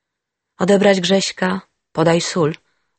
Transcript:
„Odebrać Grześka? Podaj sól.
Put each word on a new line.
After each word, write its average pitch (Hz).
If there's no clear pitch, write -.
„Odebrać 196
Grześka? 185
Podaj 170
sól. 165